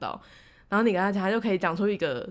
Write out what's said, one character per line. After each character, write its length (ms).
到， 200
<laughs> 240
然 100
后 60
你 80
跟 80
他 120
讲， 120
他 80
就 80
可 140
以 40
讲 160
出 140
一 80
个 360